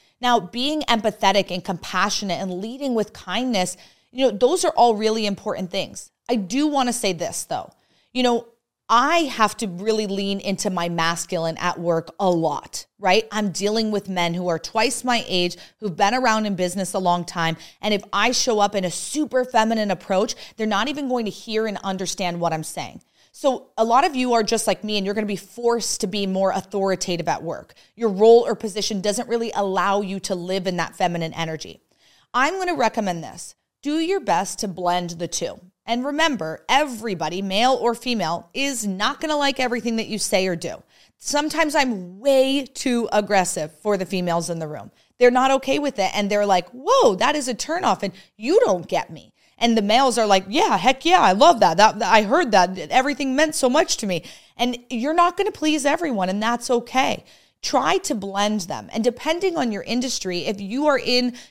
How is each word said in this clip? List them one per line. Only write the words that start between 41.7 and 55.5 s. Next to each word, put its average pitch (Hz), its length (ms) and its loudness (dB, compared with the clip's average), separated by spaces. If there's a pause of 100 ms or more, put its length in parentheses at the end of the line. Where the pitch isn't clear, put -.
I'm 202 460 -2
way 269 460 4
too 240 440 -2
aggressive 185 720 0
for 208 160 0
the 185 80 -4
females 175 460 -2
in 165 80 -6
the 160 100 -8
room. 143 220 -12 (280)
They're 247 120 8
not 254 220 4
okay 269 260 0
with 285 200 -2
it, 185 160 0
and 202 160 0
they're 208 140 2
like, 185 280 2
"Whoa, 285 420 4
that 262 220 2
is 262 120 -4
a 240 60 -4
turnoff, 302 480 -2
and 196 100 -4 (240)
you 285 240 2
don't 190 260 2
get - 220 -2
me." - 240 -20 (300)
And 233 140 4
the 220 60 2
males 240 340 4
are 220 100 2
like, 190 220 4
"Yeah, 262 300 2
heck 254 260 2
yeah, 349 160 6
I 196 120 6
love 254 280 6
that. 170 160 4
That, 202 220 6
that, 202 120 0
I 220 120 8
heard 254 300 2
that. 185 260 4
Everything 262 580 0
meant 311 180 2
so 254 140 2
much 302 300 2
to 226 80 -6
me." 175 160 -2 (340)
And 247 220 -2 (100)
you're 254 240 -2
not 349 240 2
gonna 403 160 0